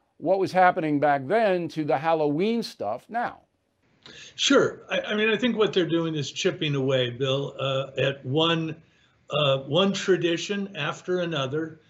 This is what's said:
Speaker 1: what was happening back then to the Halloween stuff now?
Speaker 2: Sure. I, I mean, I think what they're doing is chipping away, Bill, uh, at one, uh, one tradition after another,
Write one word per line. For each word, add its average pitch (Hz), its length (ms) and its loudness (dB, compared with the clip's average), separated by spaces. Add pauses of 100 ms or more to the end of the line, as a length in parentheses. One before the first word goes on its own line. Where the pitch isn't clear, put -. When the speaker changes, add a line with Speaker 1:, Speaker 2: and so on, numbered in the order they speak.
(180)
Speaker 1:
what 185 200 0
was 185 140 -2
happening 175 480 4
back 143 260 2
then 185 420 2
to 156 160 -4
the 147 140 2
Halloween 165 640 2
stuff 110 460 -6
now? 233 320 -6 (960)
Speaker 2:
Sure. - 520 2
I, 190 120 -2
I - 160 -4
mean, 220 140 2
I 208 60 2
think 233 200 0
what 202 160 2
they're 175 140 2
doing 165 280 0
is 147 160 -4
chipping 156 460 -2
away, 131 340 0
Bill, 135 480 -2
uh, 135 400 -4
at 135 260 -2
one, 160 520 0 (540)
uh, 139 280 2
one 160 340 2
tradition 180 840 -2
after 165 440 -4
another, 156 680 -4